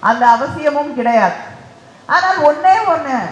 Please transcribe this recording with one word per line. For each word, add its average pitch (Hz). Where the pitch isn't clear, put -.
அந்த 240
அவசியமும் 294
கிடையாது. 226
ஆனால் 370
ஒண்ணே 311
ஒண்ணு 277